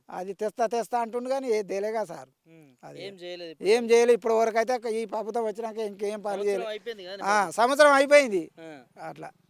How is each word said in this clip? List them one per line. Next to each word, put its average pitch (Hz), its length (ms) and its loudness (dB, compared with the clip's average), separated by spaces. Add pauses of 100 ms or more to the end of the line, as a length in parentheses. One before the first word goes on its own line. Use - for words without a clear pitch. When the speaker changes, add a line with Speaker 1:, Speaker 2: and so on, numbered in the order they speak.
Speaker 1:
అది 185 240 -10
తెస్తా, 214 320 -2
తెస్తా 233 340 -2
అంటుండు 240 300 -6
కానీ 269 180 -4
ఏది 214 200 0
తేలే 196 240 -4
కదా 220 140 -4
సార్. 156 240 -14 (180)
Speaker 2:
ఉమ్. 160 220 -20 (140)
Speaker 1:
అది 151 200 -18
Speaker 2:
ఏం 196 120 -14
చేయలేదు 175 480 -14
Speaker 1:
ఏం 226 200 2
Speaker 2:
ఇప్పుడు? 226 100 2
Speaker 1:
చేయలేదు 233 240 6
ఇప్పటి 226 160 0
వరకు 226 240 2
అయితే. 226 440 -2
ఈ 226 40 -6
ప్రభుత్వం 220 400 -6
వచ్చినాక 220 320 -8
ఇంకేం 202 320 -6
పని 214 140 -8
Speaker 2:
సంవత్సరం 202 240 -4
Speaker 1:
చేయలేదు. 202 220 -2
Speaker 2:
అయిపోయింది 214 340 -12
కదా 185 200 -14
Speaker 1:
ఆ, 202 200 4
Speaker 2:
మరి? 165 100 -6
Speaker 1:
సంవత్సరం 277 380 6
అయిపోయింది. 269 680 6
Speaker 2:
ఆ. 160 200 -16 (300)
Speaker 1:
అట్లా. 151 220 -14 (180)